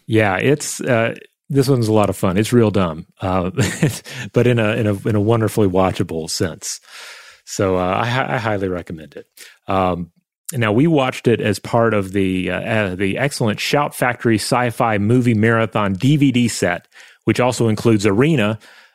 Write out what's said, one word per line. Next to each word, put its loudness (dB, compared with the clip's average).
Yeah, 2
it's, -2
uh, 0
this 2
one's 2
a 2
lot 4
of -4
fun. -2
It's 0
real 4
dumb, -2
uh, -2
<laughs> -4
but 4
in 2
a, 0
in -2
a, -2
in 0
a 0
wonderfully 2
watchable 0
sense. -6
So, -2
uh, 0
I -2
hi-, -2
I -2
highly -4
recommend -10
it. -18
Um, -2
now 0
we 4
watched 0
it 4
as 0
part 2
of -2
the, 0
uh, -4
uh, -2
the -2
excellent -2
Shout 0
Factory 0
Sci-Fi 0
Movie 2
Marathon 2
D 2
V 4
D 2
set, -4
which 0
also 0
includes 2
Arena, 2